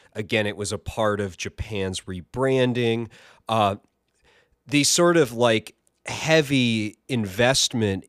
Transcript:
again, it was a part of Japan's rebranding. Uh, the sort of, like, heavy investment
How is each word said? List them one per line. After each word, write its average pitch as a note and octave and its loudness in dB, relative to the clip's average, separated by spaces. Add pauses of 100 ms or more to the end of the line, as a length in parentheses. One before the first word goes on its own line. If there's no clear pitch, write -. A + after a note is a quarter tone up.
(140)
again, G#2+ -2
it G2+ -6
was G2+ -8
a G#2+ -6
part G#2 -2
of G2 -6
Japan's F#2+ -8
rebranding. A#2+ -2 (400)
Uh, G#2 0 (920)
the C#3+ 2
sort F3 4
of, B2+ 2
like, A#2 0 (300)
heavy B2 0 (120)
investment A2+ 0